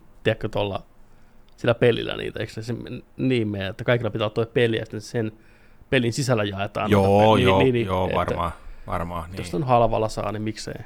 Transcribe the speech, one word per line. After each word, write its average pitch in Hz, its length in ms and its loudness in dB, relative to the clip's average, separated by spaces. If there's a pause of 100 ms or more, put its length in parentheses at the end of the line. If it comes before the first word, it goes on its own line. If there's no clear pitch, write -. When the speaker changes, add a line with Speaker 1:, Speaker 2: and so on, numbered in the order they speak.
(220)
Speaker 1:
tiedätkö, 110 260 -2
tolla, 101 340 -4 (760)
sillä 120 180 0
pelillä 110 420 2
niitä, 107 240 -8
eikö 107 120 -8
se, 113 100 -10
se 117 120 -6 (420)
niin 127 320 2
mene, 98 180 -4
että 98 180 -8
kaikilla 117 260 2
pitää 110 140 -2
olla 107 100 -2
toi 113 120 0
peli, 117 300 2
ja - 80 -4
sitten 110 160 -10
sen 110 320 -4 (580)
pelin 120 220 2
sisällä 113 320 0
jaetaan 101 460 -4
noita 98 180 6
Speaker 2:
Joo, 104 240 8
Speaker 1:
pe-, 107 40 8
niin, 123 80 4
Speaker 2:
joo, 95 140 4
Speaker 1:
niin, 131 140 4
niin, 117 140 0
Speaker 2:
joo, 92 180 0
Speaker 1:
että 90 120 -2
Speaker 2:
varmaan, 87 360 -2 (340)
varmaan, 85 500 -6
Speaker 1:
jos 104 160 -8
Speaker 2:
niin. 175 100 -2
Speaker 1:
on 131 60 -4
halvalla 110 400 4
saa, 107 240 -6
niin 107 100 -6
miksei. 110 440 -8